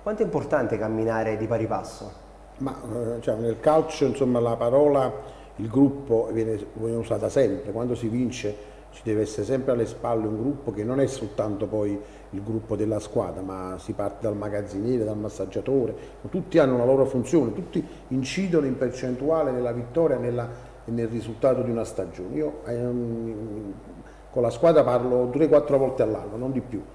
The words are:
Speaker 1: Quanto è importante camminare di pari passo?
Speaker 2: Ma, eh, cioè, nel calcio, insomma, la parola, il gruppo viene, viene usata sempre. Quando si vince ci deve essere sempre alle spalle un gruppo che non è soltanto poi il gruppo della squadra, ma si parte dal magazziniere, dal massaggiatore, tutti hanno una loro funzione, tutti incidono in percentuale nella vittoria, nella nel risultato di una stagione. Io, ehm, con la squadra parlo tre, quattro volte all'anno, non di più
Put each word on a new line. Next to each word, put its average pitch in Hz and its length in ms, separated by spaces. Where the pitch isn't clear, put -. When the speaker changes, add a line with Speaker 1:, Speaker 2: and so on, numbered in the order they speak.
Speaker 1:
Quanto 208 180
è 214 40
importante 131 520
camminare 110 600
di 107 80
pari 107 200
passo? 107 460
Speaker 2:
Ma, 135 180
eh, 113 40
cioè, 117 140
nel 110 240
calcio, 156 460
insomma, 123 340
la 117 160
parola, 131 560
il 110 120
gruppo 117 640
viene, 113 260
viene 113 240
usata 110 320
sempre. 104 420
Quando 120 240
si 117 120
vince 110 600
ci - 120
deve 107 180
essere 104 240
sempre 131 260
alle 117 140
spalle 113 400
un 107 120
gruppo 131 340
che 104 120
non 127 160
è 135 80
soltanto 104 600
poi 104 300
il 98 120
gruppo 110 320
della 107 240
squadra, 92 420
ma 92 360
si 107 160
parte 101 280
dal 107 140
magazziniere, 104 680
dal 107 140
massaggiatore, 107 760
tutti 175 280
hanno 135 180
una 120 100
loro 135 200
funzione, 127 480
tutti - 320
incidono 160 580
in 127 120
percentuale 131 720
nella 123 200
vittoria, 127 460
nella 120 300
nel 117 180
risultato 117 540
di 117 100
una 113 140
stagione. 92 500
Io, 151 300
ehm, 113 1080
con 127 100
la 120 80
squadra 151 340
parlo 123 480
tre, 147 160
quattro 143 300
volte 131 260
all'anno, 104 340
non 127 140
di 127 100
più 98 200